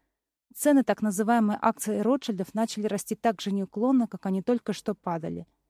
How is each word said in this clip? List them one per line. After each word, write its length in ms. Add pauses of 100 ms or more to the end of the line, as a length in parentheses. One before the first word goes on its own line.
(560)
Цены 300
так 160
называемой 600
акции 380
Ротшильдов 540
начали 340
расти 280
так 260
же 100
неуклонно, 560
как 180
они 160
только 300
что 240
падали. 520 (220)